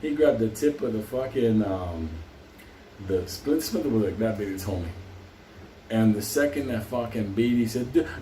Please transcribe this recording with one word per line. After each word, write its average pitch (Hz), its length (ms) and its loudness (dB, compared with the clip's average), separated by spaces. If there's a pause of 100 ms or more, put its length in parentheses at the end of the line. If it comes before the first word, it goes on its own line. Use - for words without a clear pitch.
He 147 140 -4
grabbed 143 240 6
the 110 100 2
tip 147 340 0
of 123 100 -2
the 107 100 -2
fucking, 120 600 2
um, 87 460 -4 (960)
the 92 200 0
splint 156 360 -2
splinter 156 260 -2
was 113 160 2
like 90 140 -2
that 110 200 0
big, 101 100 -4
he 95 100 -6
told 90 240 -4
me. 85 60 -6 (1000)
And 110 240 6
the 104 80 0
second 143 460 0
that 117 160 -2
fucking 117 500 -4
Beanie 120 340 4
said, 123 240 -4
D-, 160 140 4 (160)